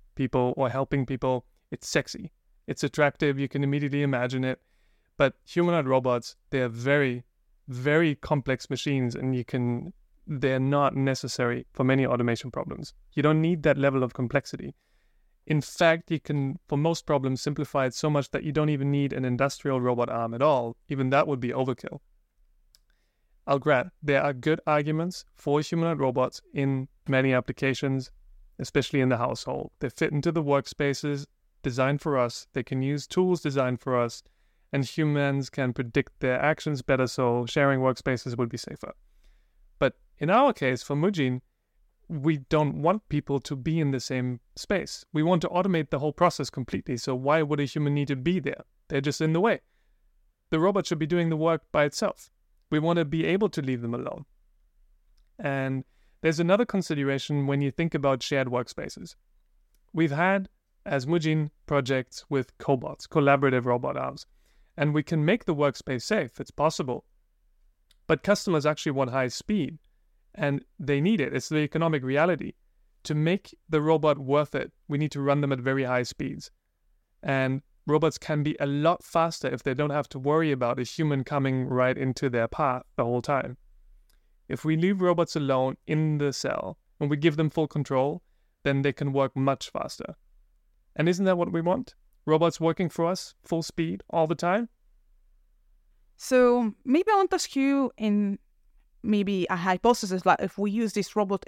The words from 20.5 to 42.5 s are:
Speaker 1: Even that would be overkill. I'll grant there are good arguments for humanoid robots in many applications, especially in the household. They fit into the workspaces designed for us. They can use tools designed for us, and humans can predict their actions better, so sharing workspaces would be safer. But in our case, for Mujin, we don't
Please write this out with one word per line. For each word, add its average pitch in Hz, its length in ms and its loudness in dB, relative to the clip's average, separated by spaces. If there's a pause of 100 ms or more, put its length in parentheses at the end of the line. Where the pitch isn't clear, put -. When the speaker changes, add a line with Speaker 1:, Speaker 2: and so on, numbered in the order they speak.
Speaker 1:
Even 135 220 -2
that 139 160 4
would 139 140 -4
be 120 80 -4
overkill. 127 500 -4 (1500)
I'll 143 100 4
grant 139 300 2 (160)
there 139 180 4
are 143 100 0
good 147 360 0
arguments 156 560 0 (100)
for - 260 0
humanoid 165 380 -2
robots 131 420 0 (140)
in 135 320 -2 (220)
many 135 260 4
applications, 135 800 -2 (480)
especially 139 400 0
in 127 80 4
the 127 80 2
household. 127 640 -4
They 139 80 -4
fit 156 240 -2
into 151 180 0
the 160 140 0
workspaces 143 800 -2 (380)
designed 135 360 0
for 147 160 -2
us. 120 360 -2
They 135 100 -4
can 131 200 -4
use 139 260 -4
tools 180 320 2
designed 131 400 -2
for 127 200 0
us, 117 220 -4 (500)
and 139 120 0
humans 143 640 0
can 127 220 -2
predict 127 480 -2
their 127 200 0
actions 147 420 -2
better, 131 260 2
so 123 380 0
sharing 139 340 2
workspaces 127 580 -2
would 120 100 0
be 120 80 -10
safer. - 360 -12 (880)
But 135 180 2 (200)
in - 120 0
our 247 220 6
case, 131 320 -2
for 143 100 -4
Mujin, 147 460 0 (680)
we 151 300 0 (100)
don't 151 320 2